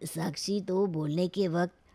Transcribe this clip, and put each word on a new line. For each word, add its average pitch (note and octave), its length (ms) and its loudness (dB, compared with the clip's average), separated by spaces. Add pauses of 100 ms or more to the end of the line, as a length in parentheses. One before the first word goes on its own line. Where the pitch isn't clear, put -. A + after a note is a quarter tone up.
साक्षी E3+ 560 -2
तो F#3+ 260 2
बोलने D#3+ 400 0
के F#3+ 200 0
वक्त F3 260 0 (220)